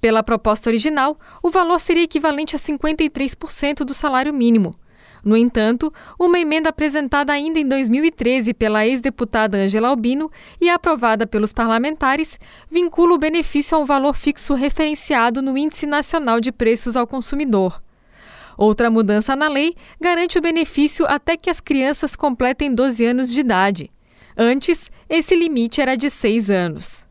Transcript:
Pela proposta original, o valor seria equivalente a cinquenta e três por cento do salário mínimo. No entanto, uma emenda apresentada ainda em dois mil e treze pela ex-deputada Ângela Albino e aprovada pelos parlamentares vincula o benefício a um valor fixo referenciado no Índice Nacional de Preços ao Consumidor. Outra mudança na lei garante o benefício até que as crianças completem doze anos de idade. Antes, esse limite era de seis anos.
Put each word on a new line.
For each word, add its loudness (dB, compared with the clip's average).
Pela 2
proposta -2
original, 0
o 0
valor 2
seria 0
equivalente -2
a -4
cinquenta -2
e 0
três -4
por -14
cento -4
do -8
salário 0
mínimo. 2
No 4
entanto, 0
uma 4
emenda 0
apresentada 0
ainda -2
em 0
dois 0
mil 2
e 2
treze 0
pela 0
ex-deputada 0
Ângela 0
Albino -2
e 4
aprovada 0
pelos -2
parlamentares -2
vincula 2
o 2
benefício 0
a 4
um 0
valor 2
fixo -2
referenciado 0
no -2
Índice -2
Nacional 0
de -2
Preços 0
ao 0
Consumidor. -2
Outra 2
mudança 2
na 0
lei 0
garante 0
o 2
benefício 0
até 0
que -4
as -2
crianças -2
completem -2
doze 0
anos 0
de 0
idade. 0
Antes, 0
esse 2
limite 0
era 2
de -2
seis 0
anos. -2